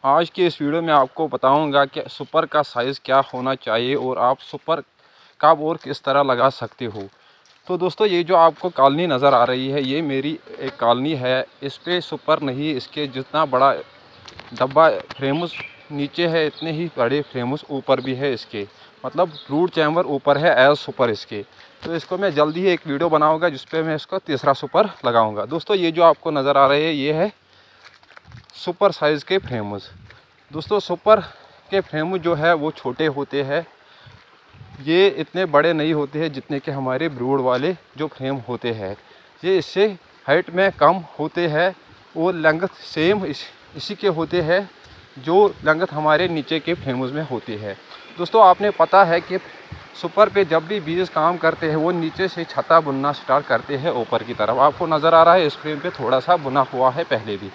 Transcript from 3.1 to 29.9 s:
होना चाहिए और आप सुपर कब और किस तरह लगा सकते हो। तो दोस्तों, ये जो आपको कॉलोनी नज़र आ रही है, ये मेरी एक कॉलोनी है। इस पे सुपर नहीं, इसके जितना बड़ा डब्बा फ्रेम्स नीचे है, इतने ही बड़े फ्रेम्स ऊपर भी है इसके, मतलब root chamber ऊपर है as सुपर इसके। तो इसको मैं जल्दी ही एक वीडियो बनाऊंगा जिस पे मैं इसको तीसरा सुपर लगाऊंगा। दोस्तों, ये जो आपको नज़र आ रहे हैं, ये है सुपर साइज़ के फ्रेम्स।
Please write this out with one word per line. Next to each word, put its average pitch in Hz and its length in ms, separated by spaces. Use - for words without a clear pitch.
होना 131 320
चाहिए 123 400
और 127 240
आप 123 200
सुपर 156 420
कब 151 220
और 160 140
किस 135 280
तरह 139 200
लगा 131 260
सकते - 360
हो। 101 220
तो 185 120
दोस्तों, 185 280
ये 175 180
जो 180 120
आपको 165 340
कॉलोनी 143 360
नज़र 139 280
आ 120 100
रही 127 240
है, 143 140
ये 139 200
मेरी 143 360
एक 131 180
कॉलोनी 123 380
है। 127 280
इस - 160
पे 175 240
सुपर 151 400
नहीं, 143 340
इसके 147 320
जितना 135 380
बड़ा 131 260
डब्बा 135 340
फ्रेम्स 147 440
नीचे 147 360
है, 160 180
इतने 156 260
ही 160 240
बड़े 127 260
फ्रेम्स 131 480
ऊपर 135 300
भी 131 140
है 135 200
इसके, 104 320
मतलब 156 280
root 165 220
chamber 160 360
ऊपर 139 300
है 156 200
as 139 200
सुपर - 320
इसके। 104 340
तो 165 100
इसको 175 240
मैं 190 160
जल्दी 151 260
ही 190 80
एक 170 180
वीडियो 151 240
बनाऊंगा 156 380
जिस 143 160
पे 160 180
मैं 160 140
इसको - 240
तीसरा 143 340
सुपर 185 360
लगाऊंगा। 110 420
दोस्तों, 165 300
ये 175 160
जो 165 120
आपको 165 280
नज़र 139 240
आ 139 100
रहे 143 180
हैं, 165 100
ये 143 200
है 175 180
सुपर 180 360
साइज़ 151 320
के 190 140
फ्रेम्स। 104 520